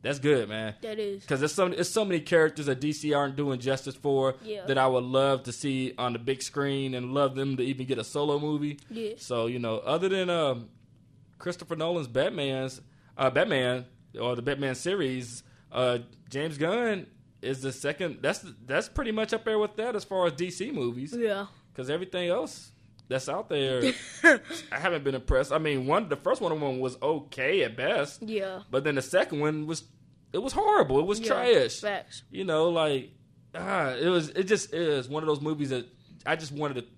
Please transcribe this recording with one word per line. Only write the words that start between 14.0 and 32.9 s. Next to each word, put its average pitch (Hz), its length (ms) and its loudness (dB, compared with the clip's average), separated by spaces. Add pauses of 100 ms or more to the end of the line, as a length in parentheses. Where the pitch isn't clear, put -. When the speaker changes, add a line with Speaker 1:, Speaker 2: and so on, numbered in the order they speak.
Speaker 1:
or 123 160 0
the 120 60 -6
Batman 135 340 -2
series, 127 680 -2 (280)
uh, 123 280 2 (300)
James 147 280 -4
Gunn 202 500 0 (340)
is 135 200 -4
the 135 100 -4
second. 151 500 -4
That's, 165 220 0 (220)
that's 139 240 0
pretty 247 240 -2
much 220 200 0
up 220 120 -2
there 220 140 2
with 208 180 -2
that 226 180 -2
as 196 80 -4
far 185 240 0
as 160 60 0
D 170 160 -2
C 196 220 -6
movies. 131 460 -4
Speaker 2:
Yeah. 208 280 0 (300)
Speaker 1:
'Cause 127 140 -8
everything 180 400 -2
else - 420 -2 (360)
that's 131 220 -4
out 165 180 -4
there, 135 340 0 (240)
Speaker 2:
<laughs> - 180 -14
Speaker 1:
I 311 560 4
haven't 160 260 0
been 135 100 0
impressed. 131 380 2
I 156 60 4
mean, 147 280 0
one, 180 220 2
the 147 80 0
first 233 240 0
one, 160 180 0
one 135 220 -2
was 127 200 -4
okay 147 640 0
at 113 140 -4
best. 147 440 -2
Speaker 2:
Yeah. 202 480 -6
Speaker 1:
But 135 140 0
then 147 120 2
the 135 60 0
second 175 380 0
one 151 280 0
was, 160 160 -6 (480)
it 180 100 -2
was 269 120 -6
horrible. 359 460 4
It 160 60 2
was 208 140 0
Speaker 2:
Yeah, 226 80 -4
Speaker 1:
trash. 226 540 4
Speaker 2:
facts. - 500 -6
Speaker 1:
You 190 140 -6
know, 160 240 4
like, 151 420 0 (420)